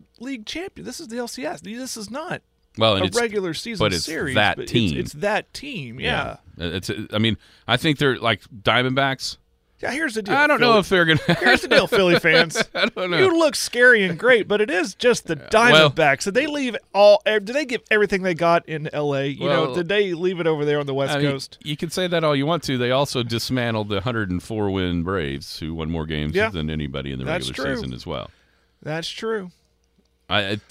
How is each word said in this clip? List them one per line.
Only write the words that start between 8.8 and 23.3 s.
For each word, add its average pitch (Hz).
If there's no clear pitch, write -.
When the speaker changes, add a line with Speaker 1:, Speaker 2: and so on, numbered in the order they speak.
Speaker 1:
Now, -
here's 277
the 220
deal, 208
Speaker 2:
I 285
don't 294
Speaker 1:
Philly. 233
Speaker 2:
know 220
if 190
they're 180
gonna 160
<laughs> -
Speaker 1:
Here's -
the -
deal, 220
Philly 185
fans. 165
Speaker 2:
<laughs> -
I 180
don't 370
know. 349
Speaker 1:
You 370
look 311
scary 240
and 170
great, 220
but 208
it 214
is 311
just -
the 160
Speaker 2:
Yeah, 226
well 156
Speaker 1:
Diamondbacks. 139
Did 196
they 269
leave 285
all, 202
eh, 214
did 208
they 294
give 226
everything 208
they 185
got 170
in 156
L 147
A? 135
You 139
Speaker 2:
Well, 151
Speaker 1:
know, 127
did 175
they 202
leave 180
it 165
over 156
there 147
on 143
the 139
West 139
Speaker 2:
I 143
mean, 147
Speaker 1:
Coast? -
Speaker 2:
you 147
can 170
say 185
that 170
all 147
you 139
want 165
to. 135
They 123
also 135
dismantled 117